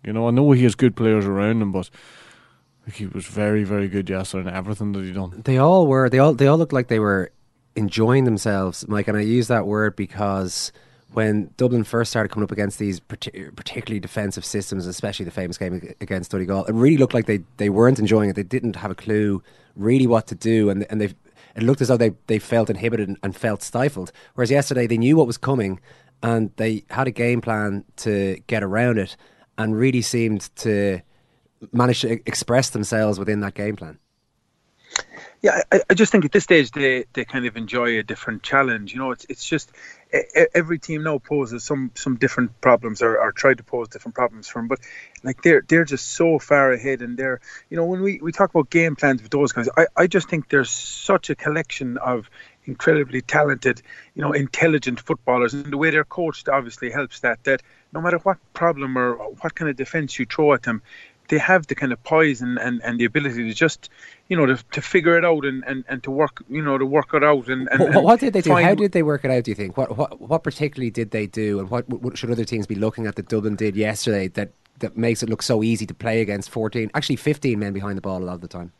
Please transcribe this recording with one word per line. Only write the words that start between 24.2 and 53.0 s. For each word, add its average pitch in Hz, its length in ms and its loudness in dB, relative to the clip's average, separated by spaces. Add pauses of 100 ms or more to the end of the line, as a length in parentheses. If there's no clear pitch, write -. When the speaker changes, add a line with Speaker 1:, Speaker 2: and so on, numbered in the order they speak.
Speaker 2:
Whereas 123 160 0
yesterday 139 360 2
they 113 100 0
knew 131 200 4
what 147 100 6
was 117 100 -4
coming, 113 440 -2 (420)
and 113 320 0
they 110 340 -2
had 131 180 -2
a 123 40 -4
game 120 300 0
plan 104 420 -4 (140)
to 98 500 -4
get 107 160 -2
around 113 340 2
it, 95 200 -4 (400)
and 110 200 -2
really 127 240 2
seemed 110 560 -2
to 101 440 0 (720)
manage 123 280 2
to 117 120 -2
e-, 117 120 -6
express - 440 0
themselves 107 500 0
within 104 220 -2
that 98 120 -6
game 101 220 -6
plan. 80 240 -16 (1400)
Speaker 3:
Yeah, 196 200 4 (100)
I, 196 180 6
I - 60 6
just 202 160 4
think 190 120 4
at 147 100 -2
this 135 100 4
stage 147 280 6
they, 131 420 0
they 120 120 -6
kind 123 220 -4
of 110 100 -8
enjoy 117 400 -2
a 107 60 -4
different 110 400 -10
challenge. 117 500 0
You 123 60 -10
know, 131 100 -6
it's, - 180 -10
it's - 160 -14
just - 280 -4 (420)
e-, 139 60 2 (200)
e-, 165 140 8
every 170 240 0
team 156 260 -8
now 156 140 -2
poses 123 460 -4
some, 135 320 -4
some 131 200 -4
different 120 460 -2
problems 117 400 2
or, 113 180 2
or 110 120 2
try 131 240 2
to 113 80 -20
pose 120 240 -8
different - 260 -16
problems 113 340 -4
for - 120 -10
'em. 117 80 -6
But, 131 120 -4 (440)
like, 131 180 -8
they're, 165 260 6
they're 165 180 4
just 139 260 -8
so 165 260 2
far 135 360 4
ahead, 123 280 -4
and 120 160 -10
they're, 131 220 -4 (320)
you 165 60 -6
know, 165 80 0
when 185 160 -2
we, 196 200 -2
we 165 100 -4
talk 190 200 0
about 151 180 0
game 165 260 2
plans 131 280 0
with 110 80 -12
those 143 200 2
guys, 120 160 -2 (100)
I, 165 100 6 (100)
I 175 100 6
just 170 220 0
think 156 200 -4
there's 135 200 2
such - 640 -4
a 139 40 -2
collection 151 600 -6
of 123 320 -4 (360)
incredibly 135 560 -4